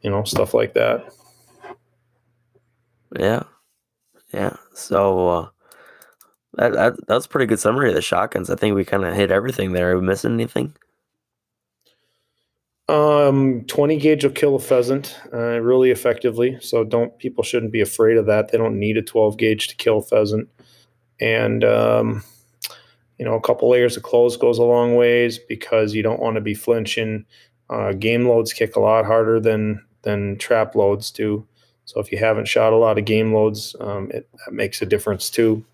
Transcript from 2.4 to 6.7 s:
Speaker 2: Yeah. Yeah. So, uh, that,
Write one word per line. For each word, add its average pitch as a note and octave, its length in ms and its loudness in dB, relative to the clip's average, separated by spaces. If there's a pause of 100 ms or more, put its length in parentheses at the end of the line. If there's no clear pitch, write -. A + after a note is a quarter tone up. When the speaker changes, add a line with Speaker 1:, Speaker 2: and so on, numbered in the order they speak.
Speaker 2:
Yeah. G#2+ 240 -2 (880)
Yeah. G2 220 -6 (180)
So, F#2 560 0
uh, E2+ 200 -2 (1040)
that, A#2 200 0